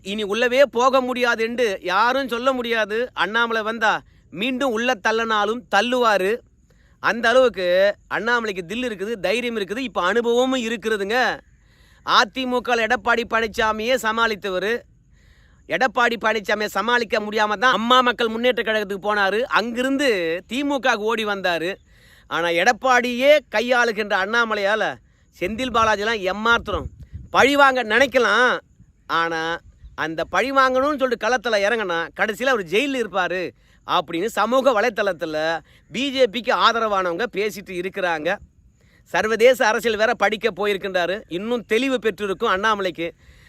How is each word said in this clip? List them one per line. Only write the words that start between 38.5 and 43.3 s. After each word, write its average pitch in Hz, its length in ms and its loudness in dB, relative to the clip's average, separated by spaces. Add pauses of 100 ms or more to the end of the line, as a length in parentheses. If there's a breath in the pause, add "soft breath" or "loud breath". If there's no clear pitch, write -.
சர்வதேச 220 540 4
அரசியல் 220 360 0
வேற 233 120 2
படிக்க 208 360 0
போயிருக்கின்றாரு, 190 680 -2 (120)
இன்னும் 214 360 -6
தெளிவு 254 340 0
பெற்றிருக்கும் 202 560 -2
அண்ணாமலைக்கு. 190 540 -2 (400 soft breath)